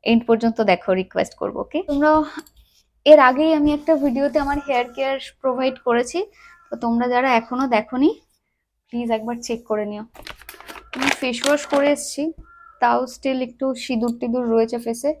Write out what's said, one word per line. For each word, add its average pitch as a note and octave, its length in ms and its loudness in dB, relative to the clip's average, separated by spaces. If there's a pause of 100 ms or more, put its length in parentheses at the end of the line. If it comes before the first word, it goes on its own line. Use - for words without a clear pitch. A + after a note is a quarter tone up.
(120)
এন্ড A#3 180 4
পর্যন্ত A3+ 280 2 (140)
দেখো, F3+ 180 0 (120)
রিকোয়েস্ট - 400 -4
করবো, - 240 -6
ওকে? D4+ 140 -4 (100)
তোমরা D4 220 2 (920)
এর D4+ 140 12 (100)
আগেই D4+ 300 2
আমি D4 180 2
একটা D#4+ 160 0 (100)
ভিডিওতে C#4 420 0
আমার C#4+ 200 -2
হেয়ার B3 300 -2
কেয়ার C4+ 220 -4 (240)
প্রোভাইড C4 340 -2 (120)
করেছি, B3 320 0 (480)
তো - 60 -10 (100)
তোমরা A#3 300 0
যারা B3+ 160 2 (100)
এখনো B3+ 260 -4 (100)
দেখোনি B3+ 340 0 (800)
প্লিজ A#3+ 200 -6 (100)
একবার A3+ 180 -6 (100)
চেক A#3 140 -6 (100)
করে G#3+ 220 -2
নিও। G#3 120 -12 (920)
আমি C4 140 -2 (100)
ফেস B3 260 -4
ওয়াশ C#4+ 160 2 (120)
করে C#4+ 220 2
এসেছি, - 280 -8 (580)
তাও A#3+ 180 2 (140)
স্টিল C4 340 -4
একটু B3 180 -8 (180)
সিঁদুর A#3+ 360 -2
টিঁদুর B3 340 -2
রয়েছে A3+ 320 2
ফেসে A#3+ 340 -4